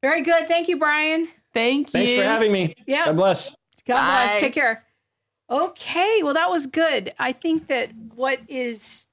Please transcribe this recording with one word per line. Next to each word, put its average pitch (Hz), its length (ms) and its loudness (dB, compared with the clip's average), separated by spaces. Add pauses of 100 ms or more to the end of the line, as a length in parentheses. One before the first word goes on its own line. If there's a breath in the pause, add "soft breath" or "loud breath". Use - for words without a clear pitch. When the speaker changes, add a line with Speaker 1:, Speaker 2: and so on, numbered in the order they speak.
Speaker 1:
Very 294 220 0
good. 330 240 2
Thank 339 220 0
you, 349 80 0
Brian. 311 500 0 (260)
Speaker 2:
Thank 262 360 0
you. - 40 -18
Speaker 3:
Thanks 247 200 2
for 214 100 2
having 220 300 2
me. 185 240 0 (100)
Speaker 1:
Yeah. 294 200 0
Speaker 3:
God 160 100 2
bless. 185 340 2 (360)
Speaker 1:
God 240 80 0
bless. 208 400 2
Speaker 2:
Bye. 208 60 2
Speaker 1:
Take 262 140 0
care. 233 300 -2 (640)
Okay. 349 760 0
Well, 285 100 0
that 339 160 2
was 311 160 -2
good. 285 540 -2
I 254 100 -2
think 320 380 -2
that 247 260 -4 (200)
what 262 340 -2
is 247 640 -8